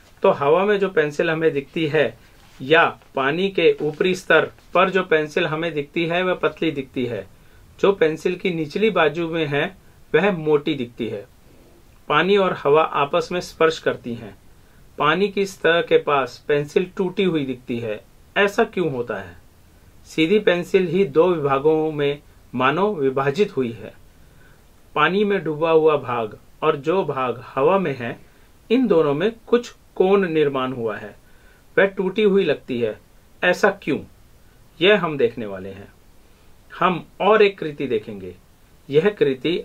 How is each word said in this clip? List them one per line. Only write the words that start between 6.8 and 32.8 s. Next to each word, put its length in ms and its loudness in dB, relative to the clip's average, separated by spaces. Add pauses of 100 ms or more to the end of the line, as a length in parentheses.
है। 200 -8 (540)
जो 120 4
पेंसिल 440 0
की 180 -4
निचली 360 -2
बाजू 380 0
में 180 -2
है, 300 -4 (380)
वह 180 4
मोटी 420 0
दिखती 340 -8
है। 180 -10 (840)
पानी 280 4
और 220 2
हवा 240 4
आपस 500 -2
में 80 -4
स्पर्श 380 0
करती 360 -6
हैं। 220 -16 (640)
पानी 300 2
की 180 -4
सतह 360 0
के 160 4
पास 500 -2
पेंसिल 480 0
टूटी 280 -2
हुई 220 0
दिखती 320 -8
है। 220 -6 (360)
ऐसा 280 2
क्यों 280 -4
होता 240 -6
है? 300 -16 (600)
सीधी 320 2
पेंसिल 480 2
ही 180 2
दो 240 4
विभागों 640 2
में 260 -2 (360)
मानो 400 2
विभाजित 640 0
हुई 160 -2
है। 200 -16 (1040)
पानी 300 2
में 200 0
डूबा 260 -2
हुआ 260 4
भाग 420 -4 (240)
और 140 2
जो 280 -2
भाग 380 -4 (120)
हवा 240 2
में 180 -4
है, 240 -10 (500)
इन 160 2
दोनों 280 2
में 180 -2 (140)
कुछ 280 -2 (200)
कोण 340 2
निर्माण 440 0
हुआ 240 -6
है, 200 -16 (640)
वह 80 4
टूटी 360 -2
हुई 220 4
लगती 360 -4